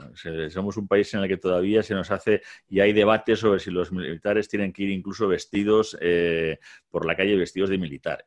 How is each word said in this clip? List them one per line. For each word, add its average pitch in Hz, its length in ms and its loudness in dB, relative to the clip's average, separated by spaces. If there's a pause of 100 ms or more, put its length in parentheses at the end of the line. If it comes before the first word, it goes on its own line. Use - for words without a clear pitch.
(120)
O - 40 -20
sea, 80 340 -8
somos 95 280 -6
un 101 100 -6
país 101 260 2
en 110 80 -2
el 98 60 0
que 95 100 -2
todavía 95 460 2
se 104 100 -6
nos 92 160 -4
hace, 101 320 0 (260)
y 98 120 0
hay 101 120 6
debates 107 460 4
sobre 101 220 2
si 95 100 -10
los 87 220 -4
militares 92 580 -2
tienen 101 240 -4
que - 80 -10
ir 98 80 -2
incluso 98 380 -4
vestidos, 104 720 0
eh, 85 560 0 (320)
por 82 160 -4
la 82 100 0
calle 101 200 2
vestidos 92 340 0
de 95 80 0
militar, 76 500 -6